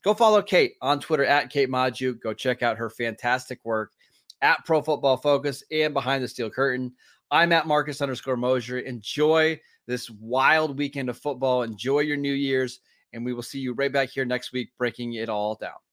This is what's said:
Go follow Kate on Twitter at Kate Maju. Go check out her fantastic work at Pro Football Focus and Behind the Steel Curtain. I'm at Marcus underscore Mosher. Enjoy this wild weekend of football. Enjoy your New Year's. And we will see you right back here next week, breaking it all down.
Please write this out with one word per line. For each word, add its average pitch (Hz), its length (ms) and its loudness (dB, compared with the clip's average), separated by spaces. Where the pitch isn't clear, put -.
Go 208 100 4
follow 214 280 6
Kate 180 400 2
on 143 180 0
Twitter 139 260 0
at 131 240 2
Kate 135 200 0
Maju. 127 460 -2
Go 113 180 -6
check 123 280 -2
out 113 160 2
her 113 120 -6
fantastic 120 760 -4
work 110 300 -4
at 151 240 2
Pro 156 160 2
Football 135 360 2
Focus 143 540 0
and 151 220 0
Behind 135 300 -2
the 120 40 -4
Steel 110 220 -6
Curtain. 127 440 -2
I'm 165 200 4
at 160 140 2
Marcus 147 360 0
underscore 131 360 -4
Mosher. 123 420 -2
Enjoy 151 800 0
this 123 220 -6
wild 135 680 2
weekend 139 300 -4
of 120 80 -8
football. 127 440 0
Enjoy 117 380 -2
your 151 180 -2
New 143 160 -2
Year's. 135 460 -2
And 117 100 -10
we 123 100 -4
will 120 100 -8
see - 160 -10
you 127 140 -4
right 135 200 -2
back 135 160 0
here 131 160 -4
next 123 260 -4
week, 123 280 -6
breaking 120 340 -4
it 113 160 -6
all 107 260 -2
down. 92 180 -10